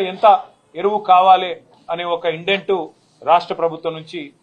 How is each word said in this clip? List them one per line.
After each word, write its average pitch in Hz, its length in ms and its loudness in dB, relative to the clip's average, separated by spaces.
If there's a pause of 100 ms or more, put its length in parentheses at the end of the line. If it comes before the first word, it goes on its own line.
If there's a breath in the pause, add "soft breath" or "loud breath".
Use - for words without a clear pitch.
(120)
ఎంత 190 140 0 (500)
ఎరువు 202 240 -2 (120)
కావాలి 185 400 4 (380)
అనే 170 140 -6 (120)
ఒక 170 100 -8 (120)
ఇండెంట్ 190 360 -4 (480)
రాష్ట్ర 170 400 0
ప్రభుత్వం 160 320 -4
నుంచి 160 260 -14 (240)